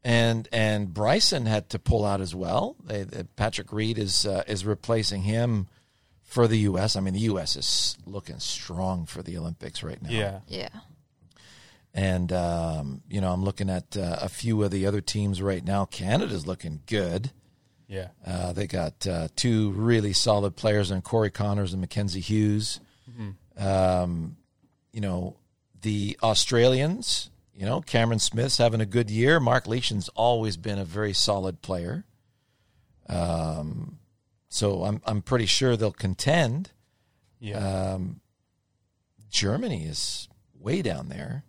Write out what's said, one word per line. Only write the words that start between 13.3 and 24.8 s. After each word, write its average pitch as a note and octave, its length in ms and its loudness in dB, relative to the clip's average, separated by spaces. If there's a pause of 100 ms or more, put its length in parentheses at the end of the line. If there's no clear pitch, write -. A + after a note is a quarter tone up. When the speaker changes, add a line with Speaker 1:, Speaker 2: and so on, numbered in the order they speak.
Speaker 1:
I'm F#2 120 0
looking G2 260 -2
at, F#2 260 -6
uh, F2 240 -2
a G2 80 -4
few A2+ 360 0
of F#2+ 80 0
the F#2+ 140 0
other G2+ 140 0
teams G2+ 400 -2
right F#2+ 240 -2
now. G2 200 0
Canada's F#2 600 -2
looking D#2+ 420 -6
good. G2 440 0 (560)
Speaker 2:
Yeah. F#2+ 220 -10 (180)
Speaker 1:
Uh, F2+ 260 -4
they F#2+ 140 -4
got, E2+ 400 -4
uh, E2+ 300 -2
two A2 340 2
really G#2+ 420 2
solid G2+ 440 2
players G#2 340 2
in F#2 120 -2
Corey A2 280 2
Connors G2+ 420 0
and F#2+ 80 -4
Mackenzie F#2 400 -4
Hughes. G#2+ 600 0 (280)
Speaker 2:
Mm-hmm. G#2 560 -12
Speaker 1:
Um, F2+ 720 2 (540)